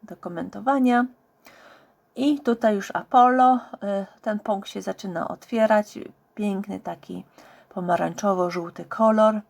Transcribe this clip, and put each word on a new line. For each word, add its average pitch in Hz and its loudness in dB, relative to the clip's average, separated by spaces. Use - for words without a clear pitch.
do 185 -18
komentowania. 240 0
I 285 0
tutaj 233 0
już 196 -6
Apollo, 254 4
e, 196 -4
ten 208 -4
pąk 196 -4
się 196 -10
zaczyna 190 -8
otwierać, 220 0
piękny 202 -6
taki 180 -12
pomarańczowo-żółty 175 -2
kolor. 220 2